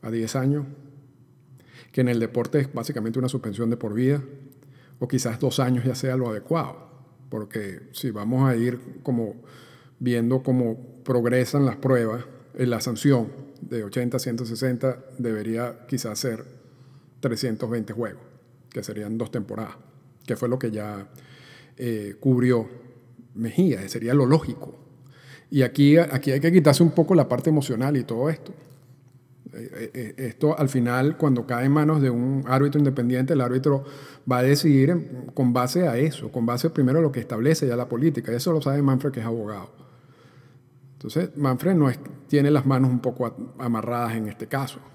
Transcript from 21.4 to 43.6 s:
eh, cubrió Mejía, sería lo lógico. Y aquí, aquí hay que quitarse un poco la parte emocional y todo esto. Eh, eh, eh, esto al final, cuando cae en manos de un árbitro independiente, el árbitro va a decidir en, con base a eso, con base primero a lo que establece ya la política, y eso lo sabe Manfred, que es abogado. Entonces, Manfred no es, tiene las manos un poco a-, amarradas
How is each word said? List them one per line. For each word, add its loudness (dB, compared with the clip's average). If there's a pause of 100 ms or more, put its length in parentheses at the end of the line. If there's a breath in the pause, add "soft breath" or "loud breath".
eh, -6
cubrió 2 (680)
Mejía, 0
sería -2
lo 4
lógico. 0 (720 loud breath)
Y 4
aquí, 6
aquí 2
hay 2
que 2
quitarse 8
un 6
poco 4
la 6
parte 0
emocional 0
y 0
todo -2
esto. -6 (1040)
Eh, -14
eh, -12
eh, -8 (140)
esto 0
al 2
final, 0
cuando 2
cae 0
en 4
manos 4
de 4
un 0
árbitro 2
independiente, 2
el 4
árbitro 0 (460 loud breath)
va 2
a 2
decidir 6
en, -4
con 2
base 2
a 0
eso, -2
con -2
base 0
primero 2
a 4
lo 2
que -4
establece 0
ya 0
la -4
política, 0
y -2
eso -2
lo 0
sabe 0
Manfred, 2
que -6
es -6
abogado. -6 (1200 soft breath)
Entonces, -6
Manfred 0
no 4
es, -6 (300)
tiene 4
las 4
manos 4
un 2
poco -2
a-, -8 (220)
amarradas -4